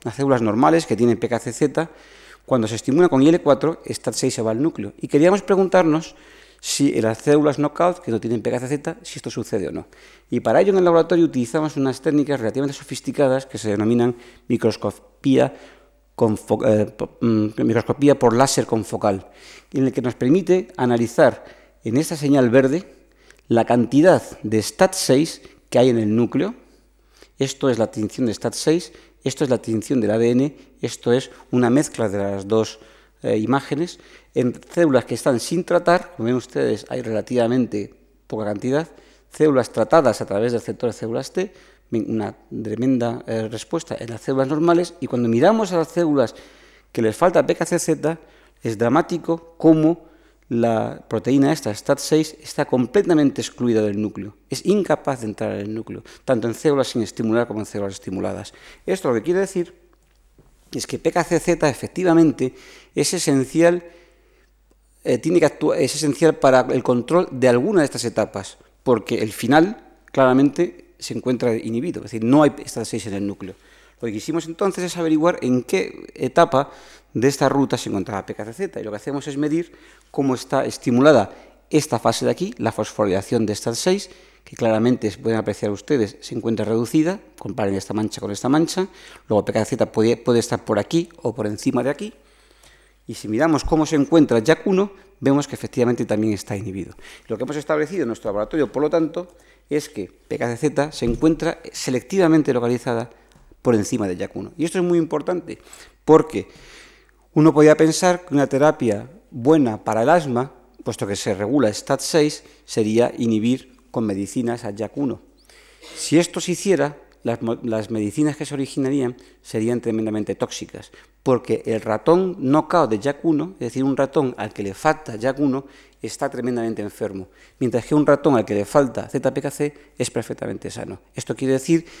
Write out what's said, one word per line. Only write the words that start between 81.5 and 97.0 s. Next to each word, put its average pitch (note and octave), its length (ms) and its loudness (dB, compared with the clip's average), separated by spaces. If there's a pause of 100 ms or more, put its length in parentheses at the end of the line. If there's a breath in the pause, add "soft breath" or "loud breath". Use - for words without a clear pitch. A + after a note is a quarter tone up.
esta C#3 280 0
fase A#2 260 0
de A#2+ 60 2
aquí, F#3 280 -6
la A2+ 140 -2
fosforilación G#2+ 720 -2
de G#2+ 80 -2
stat A#2 200 -6
seis, F#3 360 -2 (340 loud breath)
que - 100 -20
claramente, A2+ 560 2
se - 80 -10
pueden A2+ 200 -2
apreciar G#2 340 -4
ustedes, G#2 480 -2
se - 140 -12
encuentra G#2+ 300 -2
reducida, D3+ 560 0 (180)
comparen G2+ 360 -4
esta G2 200 -6
mancha G#2+ 260 -4
con G2 100 -6
esta G#2 180 -4
mancha, E3 400 0 (400 loud breath)
luego G#2 160 2
P G#2+ 80 -2
K A2 120 0
C - 120 -4
Z - 160 -2
puede, A2+ 240 2
puede A#2 240 0
estar - 240 -4
por G#2 140 -2
aquí E3 300 -2 (140)
o A#2 120 -4
por B2+ 120 -6
encima A#2+ 360 -2
de B2+ 80 -2
aquí, G#3 220 -8 (920 soft breath)
y A#2 80 -12
si - 140 -12
miramos C#3 360 0
cómo D#3 220 2
se D#3 100 0
encuentra C#3 440 4
jac A#2+ 260 0
uno, G3 260 0 (280 loud breath)
vemos C#3 260 2
que - 80 -12
efectivamente A#2+ 500 -2
también G#2+ 300 0
está G2+ 220 -8
inhibido. F#2+ 380 -10 (340 loud breath)